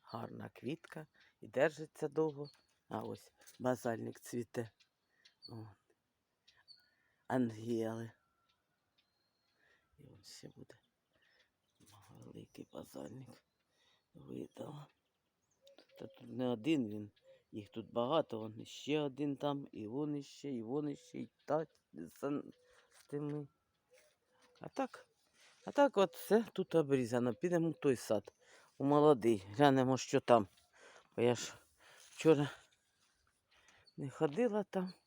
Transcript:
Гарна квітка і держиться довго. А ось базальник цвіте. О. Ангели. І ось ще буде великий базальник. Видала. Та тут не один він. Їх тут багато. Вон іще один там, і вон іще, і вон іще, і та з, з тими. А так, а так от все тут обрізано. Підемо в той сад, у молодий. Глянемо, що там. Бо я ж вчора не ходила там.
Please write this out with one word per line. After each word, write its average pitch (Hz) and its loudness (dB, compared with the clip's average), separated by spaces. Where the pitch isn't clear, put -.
Гарна 113 -10
квітка 156 -12
і 110 -20
держиться 147 -2
довго. 147 -2
А 110 -6
ось 110 -12
базальник 117 -2
цвіте. 120 -8
О. 110 -14
Ангели. 113 -2
І - -20
ось - -20
ще - -16
буде - -20
великий - -18
базальник. 131 -14
Видала. 135 -14
Та - -14
тут - -20
не 123 -4
один 123 0
він. 104 -10
Їх 104 -12
тут 113 -12
багато. 120 -2
Вон 110 -10
іще - -4
один 143 -4
там, 143 -4
і 104 -10
вон 147 -4
іще, - -12
і 120 -6
вон 143 -4
іще, - -12
і 123 -10
та 156 -2
з, 127 -8
з - -20
тими. 147 -8
А - -14
так, - -8
а 196 -10
так 285 4
от 190 4
все 220 2
тут 185 -4
обрізано. 127 4
Підемо 170 2
в 151 -2
той 139 2
сад, - -2
у 135 -2
молодий. 120 6
Глянемо, 131 6
що - 0
там. 117 8
Бо 113 0
я 120 4
ж - -8
вчора 143 4
не 143 -6
ходила 202 0
там. 185 -6